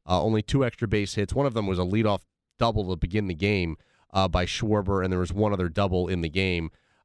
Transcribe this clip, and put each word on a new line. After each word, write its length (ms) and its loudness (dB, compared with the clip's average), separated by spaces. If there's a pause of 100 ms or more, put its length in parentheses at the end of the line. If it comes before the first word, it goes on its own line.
Uh, 160 2
only 200 2
two 240 2
extra 220 -4
base 280 -2
hits. 180 -2
One 120 2
of 80 0
them 140 0
was 120 0
a 40 0
leadoff 380 2 (360)
double 320 0
to 60 -2
begin 320 -2
the 60 -2
game, 440 0 (360)
uh, 140 2
by 180 0
Schwarber, 580 0
and 80 0
there 80 0
was 140 -2
one 200 2
other 160 0
double 380 0
in 140 -2
the 80 -2
game. 400 0 (360)